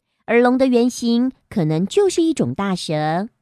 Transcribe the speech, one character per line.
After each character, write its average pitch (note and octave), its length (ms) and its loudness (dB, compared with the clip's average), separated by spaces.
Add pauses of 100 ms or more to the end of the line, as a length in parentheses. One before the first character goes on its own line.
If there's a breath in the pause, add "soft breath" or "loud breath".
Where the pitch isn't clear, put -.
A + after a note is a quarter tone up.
(240)
而 A#3 160 2
龙 B3 180 4
的 C4+ 80 2
原 B3 240 2
型 A#3+ 400 0 (180)
可 - 160 -2
能 D#3 220 0
就 G4+ 220 2
是 F4+ 120 -2
一 E4 140 2
种 B2 180 -2
大 G3 220 -4
蛇。 D#3+ 540 -4 (120)